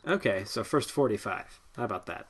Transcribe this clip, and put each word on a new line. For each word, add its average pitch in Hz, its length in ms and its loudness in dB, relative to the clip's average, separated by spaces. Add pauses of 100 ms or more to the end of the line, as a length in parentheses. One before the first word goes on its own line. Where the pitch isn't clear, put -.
Okay, 113 380 2
so 107 200 -4
first - 280 0
forty-five. 107 680 0 (160)
How 120 80 -2
about 98 220 -4
that? - 220 -10